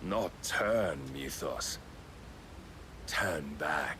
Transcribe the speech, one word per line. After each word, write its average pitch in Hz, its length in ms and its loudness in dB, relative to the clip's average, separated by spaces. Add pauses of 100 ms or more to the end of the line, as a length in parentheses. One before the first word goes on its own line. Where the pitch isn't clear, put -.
Not 98 300 2 (120)
turn, 104 560 4 (140)
Mythos. 67 640 -2 (1300)
Turn 78 520 0
back. 76 420 2